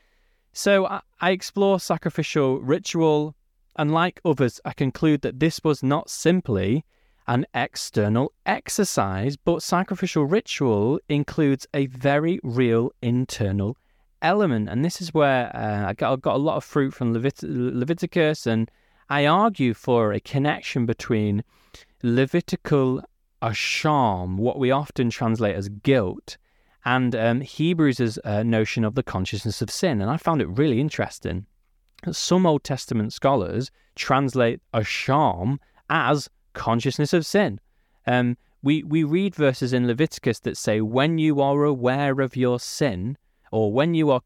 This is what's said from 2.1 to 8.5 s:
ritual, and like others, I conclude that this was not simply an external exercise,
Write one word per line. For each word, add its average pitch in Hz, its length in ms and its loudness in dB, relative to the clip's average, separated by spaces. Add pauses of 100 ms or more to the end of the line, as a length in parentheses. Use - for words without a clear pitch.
ritual, 151 760 0 (400)
and 151 160 0
like 165 320 0
others, 135 420 0
I 135 80 -8
conclude 147 480 0
that 127 180 -6
this 160 240 0
was 151 180 0
not 139 300 -2
simply 127 720 0 (400)
an 123 300 0
external 113 800 -2 (120)
exercise, 110 880 -2